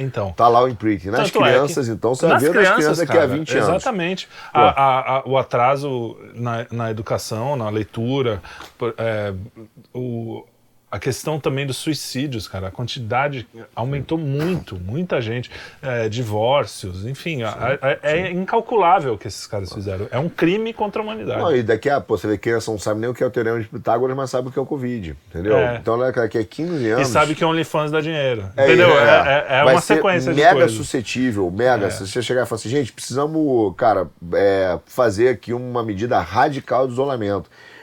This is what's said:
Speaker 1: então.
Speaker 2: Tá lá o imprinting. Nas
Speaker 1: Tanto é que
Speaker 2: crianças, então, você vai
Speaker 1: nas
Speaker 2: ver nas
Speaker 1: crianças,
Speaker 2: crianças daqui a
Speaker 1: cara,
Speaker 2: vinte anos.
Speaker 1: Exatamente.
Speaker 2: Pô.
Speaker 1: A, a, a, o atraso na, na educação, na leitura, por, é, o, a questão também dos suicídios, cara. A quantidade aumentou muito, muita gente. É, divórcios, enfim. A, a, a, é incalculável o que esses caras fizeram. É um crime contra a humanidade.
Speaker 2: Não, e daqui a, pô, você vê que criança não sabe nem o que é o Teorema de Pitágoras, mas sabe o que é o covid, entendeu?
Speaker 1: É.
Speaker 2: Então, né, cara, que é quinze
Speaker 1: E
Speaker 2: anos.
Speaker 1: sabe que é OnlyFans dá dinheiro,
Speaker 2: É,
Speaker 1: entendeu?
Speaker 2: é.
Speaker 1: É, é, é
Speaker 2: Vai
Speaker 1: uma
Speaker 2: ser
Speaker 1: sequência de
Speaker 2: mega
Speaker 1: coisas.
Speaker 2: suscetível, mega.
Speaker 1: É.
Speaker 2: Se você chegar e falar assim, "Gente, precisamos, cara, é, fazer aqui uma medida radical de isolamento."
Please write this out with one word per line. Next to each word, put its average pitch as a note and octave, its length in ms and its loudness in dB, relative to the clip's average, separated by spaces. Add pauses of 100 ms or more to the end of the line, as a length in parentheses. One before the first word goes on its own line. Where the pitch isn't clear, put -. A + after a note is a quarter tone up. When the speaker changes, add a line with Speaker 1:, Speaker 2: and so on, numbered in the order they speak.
Speaker 1:
então. A2 300 -4
Speaker 2:
Tá A#2 140 4
lá A#2+ 140 8
o B2+ 80 4
imprinting. G#2 400 -2
Nas C3 220 0
Speaker 1:
Tanto G#3 120 2
é D#3 40 6
que C3+ 80 6
Speaker 2:
crianças, C3+ 320 2
então, A#2 260 0
você C3 140 -2
vai G3+ 80 6
Speaker 1:
nas E4+ 80 4
Speaker 2:
ver D3 60 4
nas F4 80 2
Speaker 1:
crianças, G3 200 6
Speaker 2:
crianças D#3 220 2
daqui D#3+ 120 0
a E3 100 6
Speaker 1:
cara, C#3+ 60 4
Speaker 2:
vinte D3 300 -2
anos. G#2 120 2
Speaker 1:
Exatamente. F#3 580 -2
Speaker 2:
Pô. - 320 -4
Speaker 1:
A, D3 100 8
a, C3 480 2
a, C3 100 -4
o C3 100 2
atraso B2+ 760 0 (200)
na, A#2 360 -6
na A2+ 200 -4
educação, A2+ 640 -4
na A2+ 140 -4
leitura, A2+ 720 -2 (380)
por, A2+ 200 -4
é, G#2+ 360 -4 (600)
o, A#2 520 -8 (440)
a A2 80 -8
questão D3+ 400 -4
também C#3+ 300 -2
dos C3 80 -6
suicídios, C3+ 720 -6
cara. F#2 220 -8
A - 20 -16
quantidade B2 720 -4 (300)
aumentou C#3 420 -4
muito, D3+ 640 -4
muita C#3+ 400 -4
gente. A#2 320 -6 (300)
É, A#2+ 260 -2
divórcios, G#2+ 1000 -2
enfim. C3+ 380 -6
A, G#2+ 60 -4
a, A#2+ 240 -4
a, C#3 300 -2
é E3+ 280 -2
incalculável F#3 840 0
o - 20 -10
que - 100 -12
esses - 180 -12
caras F#2+ 280 -8
fizeram. G2 380 -6
É A#2 60 -4
um D#3+ 120 -2
crime G#3+ 420 0
contra G#3+ 300 -4
a - 20 -4
humanidade. G#3+ 380 -6
Speaker 2:
Não, E3+ 120 2
e B2 80 2
daqui A2+ 280 0
a, C#3 100 2
pô, G#2 180 -2
você - 80 -4
vê G#2 120 0
que - 60 -10
criança A2+ 280 -2
não G#2+ 80 -4
sabe A2 220 -4
nem A#2+ 80 -2
o B2 40 -4
que - 80 -4
é C3 60 2
o - 20 0
Teorema A#2 300 -2
de G#2+ 80 -8
Pitágoras, B2 480 -2
mas C3+ 140 -6
sabe B2+ 180 -4
o B2 40 -12
que - 60 -8
é C3+ 40 -2
o C3 40 -2
covid, B2 480 -6 (160)
entendeu? G2 280 0
Speaker 1:
É. A#2+ 180 2
Speaker 2:
Então, A2+ 220 -2
né, B2+ 160 0
cara, A2+ 160 0
que - 80 -4
é A2+ 80 0
quinze D#3 400 -4
Speaker 1:
E A2 60 0
Speaker 2:
anos. B2+ 180 2
Speaker 1:
sabe D3+ 260 2
que E3+ 80 -2
é E3 40 2
OnlyFans D#3+ 440 -2
dá D#3 80 0
dinheiro, C#3 460 -2 (100)
Speaker 2:
É, C3+ 100 4
Speaker 1:
entendeu? F3 320 8
Speaker 2:
é. C#3+ 60 6
Speaker 1:
É, D3 420 6 (120)
é, - 20 4
é D3 60 6
Speaker 2:
Vai C3+ 100 8
Speaker 1:
uma E3 60 4
Speaker 2:
ser E3 140 2
Speaker 1:
sequência D#3+ 380 2
de C#3 60 2
Speaker 2:
mega E3 160 8
Speaker 1:
coisas. B2+ 160 6
Speaker 2:
suscetível, A2 800 -2
mega. A2 360 2
Speaker 1:
É. - 20 0
Speaker 2:
Se F#2+ 180 -8
você B2 140 -4
chegar B2 220 0
e - 20 -4
falar A2+ 140 -6
assim, A2 100 -8
"Gente, C3+ 240 -2
precisamos, C3+ 840 0
cara, G2 320 2 (260)
é, F#2+ 520 2
fazer A#2 420 2
aqui A#2 240 -2
uma B2 320 -4
medida A2+ 380 -2
radical C3 640 0
de B2 60 -6
isolamento." A#2 560 -2 (340)